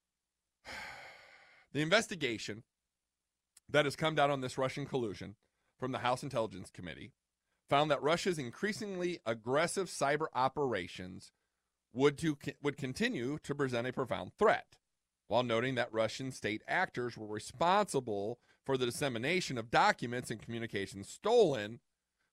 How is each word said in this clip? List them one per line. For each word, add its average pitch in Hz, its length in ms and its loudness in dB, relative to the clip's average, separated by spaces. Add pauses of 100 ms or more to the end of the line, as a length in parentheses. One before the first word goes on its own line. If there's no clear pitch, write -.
(640)
<sighs> - 1080 -18
the 139 80 0
investigation 147 840 0 (1040)
that 147 160 6
has 139 120 -2
come 160 180 0
down 143 160 6
on 135 100 0
this 127 160 -6
Russian 135 280 -2
collusion 104 500 -4 (420)
from 131 140 -4
the 120 80 -2
House 123 240 0
Intelligence 110 480 -4
Committee 87 400 -12 (580)
found 147 220 4
that 127 100 2
Russia's 160 380 0
increasingly 180 840 -4
aggressive 135 640 0
cyber 147 440 0
operations 98 1000 -2 (600)
would 139 260 4
to, 156 180 0 (260)
would 139 140 -2
continue 139 640 -2
to 143 100 -4
present 127 320 0
a 127 80 -4
profound 104 460 -4
threat, - 380 2 (500)
while 113 160 4
noting 123 320 2
that 120 160 0
Russian 110 400 -2
state 107 380 -4
actors 123 480 -2
were 107 100 -10
responsible 120 1120 0 (260)
for 135 120 2
the 127 80 2
dissemination 135 720 -2
of 117 120 -6
documents 143 640 2
and 113 100 -8
communications 107 680 -6
stolen 147 720 4 (520)